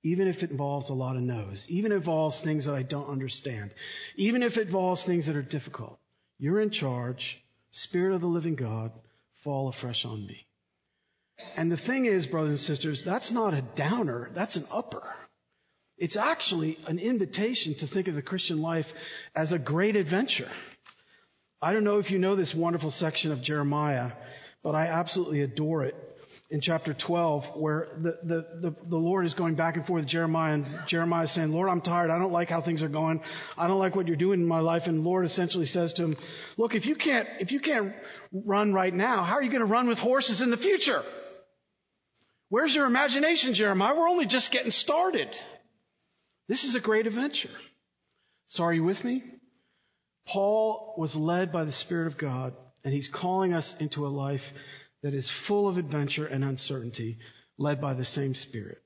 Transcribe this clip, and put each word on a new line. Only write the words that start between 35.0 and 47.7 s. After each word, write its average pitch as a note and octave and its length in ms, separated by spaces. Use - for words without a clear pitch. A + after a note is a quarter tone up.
Lord F#3 160
essentially E3+ 420
says E3+ 280
to F3 100
him, D#3 120
"Look, A#3 180
if G#3+ 120
you D4+ 80
can't, B3 340
if F#3+ 120
you C#4 60
can't A#3 360
run G#3 400
right F#3 220
now, G3+ 300
how F#3+ 120
are C#4+ 60
you B3 80
gonna A#3+ 140
run A#3 240
with A#3 100
horses A#3+ 420
in B3+ 100
the A#3 60
future? B3 480
Where's C4+ 260
your D4 120
imagination, C4+ 680
Jeremiah? G3+ 420
We're E4+ 120
only F4 180
just A#3+ 260
getting B3 200
started." D#4+ 640
This B3+ 160
is B3+ 120
a A#3 40
great G#3+ 280
adventure. B3 480